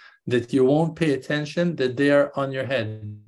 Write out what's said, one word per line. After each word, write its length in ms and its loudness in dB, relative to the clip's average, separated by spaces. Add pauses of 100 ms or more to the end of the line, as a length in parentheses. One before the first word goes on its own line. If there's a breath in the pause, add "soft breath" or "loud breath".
(260 loud breath)
that 260 0
you 120 4
won't 320 2
pay 160 0
attention 640 -2
that 200 -2
they 140 2
are 260 4
on 160 -2
your 140 -4
head. 500 -6 (120)